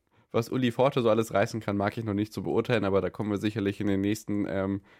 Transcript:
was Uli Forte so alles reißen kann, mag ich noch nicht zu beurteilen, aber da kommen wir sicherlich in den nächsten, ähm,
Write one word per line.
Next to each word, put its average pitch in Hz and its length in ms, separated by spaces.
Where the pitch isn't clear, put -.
was 113 140
Uli 127 220
Forte 131 320
so 113 80
alles 110 200
reißen 107 280
kann, 101 180
mag 101 180
ich 113 100
noch 104 100
nicht 104 180
zu 101 80
beurteilen, 104 440
aber 95 160
da 90 100
kommen 107 180
wir 101 80
sicherlich 101 420
in 104 60
den 98 160
nächsten, 104 480
ähm, 98 320